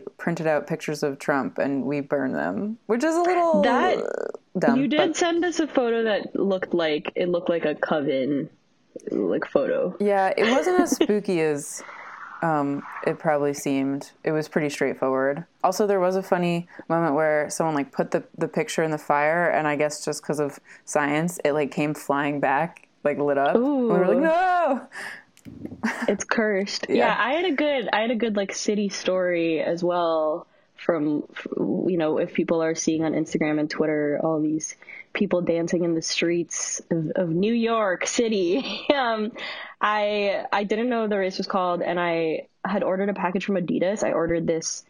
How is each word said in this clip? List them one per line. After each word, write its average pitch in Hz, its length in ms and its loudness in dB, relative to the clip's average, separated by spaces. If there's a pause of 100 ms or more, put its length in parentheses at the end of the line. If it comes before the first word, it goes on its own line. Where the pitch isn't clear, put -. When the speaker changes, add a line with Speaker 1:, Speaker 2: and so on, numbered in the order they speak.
(180)
Speaker 1:
printed 170 300 -2
out 147 200 0
pictures 156 360 -4
of 139 160 -4
Trump, 135 400 -2
and 135 260 -2
we 143 160 -2
burned 139 340 -2
them, 208 520 -4
which 233 160 0
is 320 120 2
a 339 60 2
little 339 400 2
Speaker 2:
That, 277 380 2 (580)
Speaker 1:
dumb, 156 240 4
Speaker 2:
you 285 60 0
did 269 100 2
Speaker 1:
but 330 180 2
Speaker 2:
send 339 300 2
us 330 140 -2
a 311 80 0
photo 233 380 2
that 202 300 -2
looked 190 380 0
like, 160 420 0
it 180 140 0
looked 175 180 0
like 170 160 2
a 151 120 0
coven, 139 720 0 (640)
like, 92 340 0
photo. - 540 0
Speaker 1:
Yeah, 196 360 4
it 220 160 4
wasn't 359 280 4
as 330 160 2
Speaker 2:
<laughs> - 20 -
Speaker 1:
spooky 202 440 2
as, 147 420 -2 (580)
um, 143 400 0 (240)
it 160 140 0
probably 147 340 2
seemed. 139 580 -2 (120)
It 160 80 0
was 156 180 0
pretty 151 200 0
straightforward. 135 760 0 (180)
Also, 190 220 2
there 196 140 2
was 180 160 2
a 190 80 0
funny 175 440 0 (220)
moment 165 240 2
where 151 380 2
someone, 160 240 -2
like, 139 160 -2
put - 200 -2
the, 170 120 -2 (160)
the 165 80 -2
picture 160 340 -2
in 160 80 2
the 156 80 -2
fire, 151 540 2
and 156 160 2
I 147 80 0
guess 147 280 -2
just 151 200 -6
'cause 147 160 -4
of 143 200 -2 (260)
science, 151 600 0
it, 147 80 4
like, 147 180 0
came 151 220 -2
flying 143 460 -2
back, 139 480 0 (160)
like, 143 160 0
lit 143 180 2
up. 139 180 2
And 233 80 4
we 269 240 0
were 180 200 4
like, 202 100 4
Speaker 2:
Ooh. 269 40 2
Speaker 1:
"No!" 330 640 2 (1200)
Speaker 2:
It's 208 160 -2
cursed. 208 680 -2
Speaker 1:
Yeah. - 60 2
Speaker 2:
Yeah, 233 220 4
I 233 160 0
had 339 120 0
a 370 60 0
good, 277 400 0
I 208 100 0
had 226 100 0
a 254 40 0
good, 220 200 -2
like, 202 180 -2
city 208 360 0
story 175 720 0
as 170 220 -2
well 165 640 0 (280)
from, 151 560 0
f-, - 160 -12 (100)
you 175 400 0
know, 156 200 2
if 170 160 -2
people 165 280 2
are 160 140 0
seeing 160 280 0
on 156 100 0
Instagram 156 460 0
and 151 100 0
Twitter, 151 540 0
all 160 180 0
these 156 340 -4 (380)
people 180 280 2
dancing 170 420 0
in 175 120 2
the 160 60 0
streets - 800 -2 (100)
of, 165 240 0
of 180 140 0
New 190 240 2
York 226 540 0
City. 220 840 0
<laughs> 294 80 2
Um, 226 340 0 (480)
I, 208 720 2
I 202 120 2
didn't 214 260 0
know 233 180 2
the 208 120 2
race 190 180 0
was 190 100 -2
called, 180 360 2
and 175 160 0
I 165 480 0 (180)
had 196 180 0
ordered 190 260 0
a 202 40 -2
package 185 320 -2
from 202 100 0
Adidas. 175 480 0
I - 100 0
ordered 165 340 0
this - 420 -4